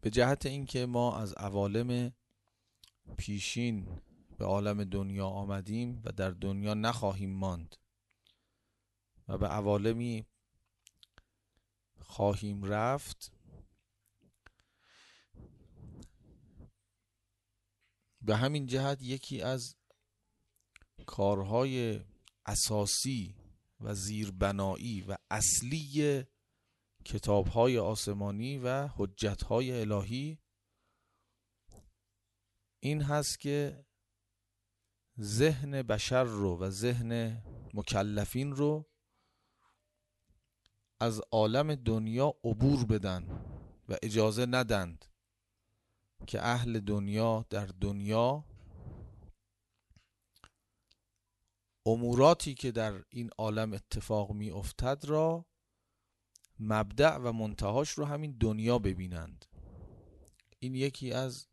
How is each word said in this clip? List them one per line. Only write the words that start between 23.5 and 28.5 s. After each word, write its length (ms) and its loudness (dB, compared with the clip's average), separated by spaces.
و 140 -4
زیربنایی 1080 -2
و 160 -8
اصلی 960 0
کتاب‌های 720 4
آسمانی 800 -2